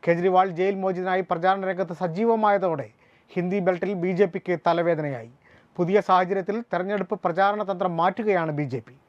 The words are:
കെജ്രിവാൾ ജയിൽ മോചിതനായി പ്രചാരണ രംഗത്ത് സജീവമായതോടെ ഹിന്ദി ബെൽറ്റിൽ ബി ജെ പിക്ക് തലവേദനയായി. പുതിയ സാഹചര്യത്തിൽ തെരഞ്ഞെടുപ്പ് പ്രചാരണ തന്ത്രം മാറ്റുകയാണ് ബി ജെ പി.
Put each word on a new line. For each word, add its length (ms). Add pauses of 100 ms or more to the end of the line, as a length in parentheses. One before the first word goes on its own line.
കെജ്രിവാൾ 420 (100)
ജയിൽ 240
മോചിതനായി 480
പ്രചാരണ 400
രംഗത്ത് 320
സജീവമായതോടെ 840 (460)
ഹിന്ദി 340
ബെൽറ്റിൽ 240 (120)
ബി 160
ജെ 140
പിക്ക് 220 (100)
തലവേദനയായി. 680 (460)
പുതിയ 200 (100)
സാഹചര്യത്തിൽ 500 (140)
തെരഞ്ഞെടുപ്പ് 540
പ്രചാരണ 440
തന്ത്രം 320
മാറ്റുകയാണ് 580
ബി 140
ജെ 140
പി. 80 (140)